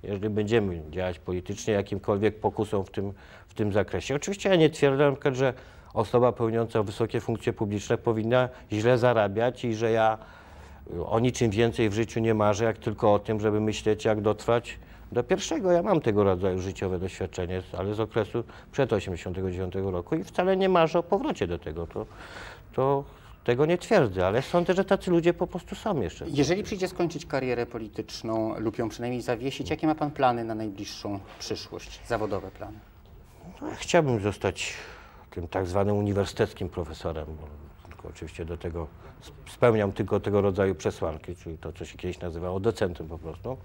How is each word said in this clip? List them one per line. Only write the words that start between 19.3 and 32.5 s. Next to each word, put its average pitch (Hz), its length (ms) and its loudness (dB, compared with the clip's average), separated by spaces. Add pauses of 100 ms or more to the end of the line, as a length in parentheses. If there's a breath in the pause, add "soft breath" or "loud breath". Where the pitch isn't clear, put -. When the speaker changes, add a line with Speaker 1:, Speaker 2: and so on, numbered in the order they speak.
Speaker 1:
dziewiątego 95 400 -4
roku 90 240 -4
i 165 100 -4
wcale 190 320 0
nie 190 120 2
marzę 175 300 4
o 170 40 2
powrocie 202 440 0
do 85 120 -4
tego. 82 280 -8
To, 107 200 -8 (680 loud breath)
to 139 320 2 (400 loud breath)
tego 123 220 4
nie 175 120 2
twierdzę, 107 480 4
ale 107 160 2
sądzę, 175 320 2
że 190 100 2
tacy 196 260 0
ludzie 170 240 4
po 175 120 -2
prostu - 280 -10
są 196 260 -2
jeszcze. 85 280 -4
Speaker 2:
Jeżeli 147 340 2
przyjdzie 185 260 -4
skończyć 170 380 -4
karierę 127 400 -2
polityczną 110 960 -6
lub 110 180 -4
ją - 100 -2
przynajmniej 120 340 -6
zawiesić, 127 480 -4
jakie 160 160 0
ma 156 80 4
pan 151 160 -2
plany 123 340 2
na 113 100 -4
najbliższą 104 680 -8 (180)
przyszłość, - 680 -10
zawodowe 101 440 -2